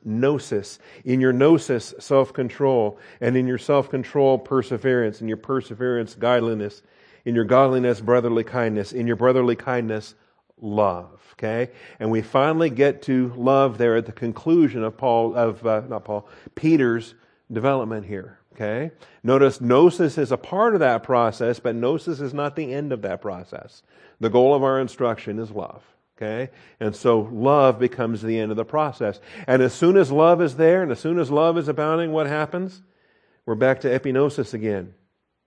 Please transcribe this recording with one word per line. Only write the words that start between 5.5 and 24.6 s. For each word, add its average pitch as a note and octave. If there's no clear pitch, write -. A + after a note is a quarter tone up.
godliness. A2+
In A#2+
your A2+
godliness, B2
brotherly A#2
kindness. A2
In A#2+
your A#2
brotherly B2
kindness, A2+
love. G2+
Okay? A#2
And A2
we A2+
finally D#3
get C#3
to B2+
love C3
there A#2
at A2+
the A2
conclusion B2+
of A2
Paul, A#2
of, A#2
uh, G#2+
not A2
Paul, G#2
Peter's B2+
development A2
here. F#2+
Okay? A2+
Notice C3+
gnosis D#3
is C3
a B2+
part G#3+
of F3+
that B2
process, A#2+
but A#2
gnosis C#3
is C3+
not C#3+
the D3+
end C#3
of A#2
that F#2+
process. -
The A2
goal B2
of C3+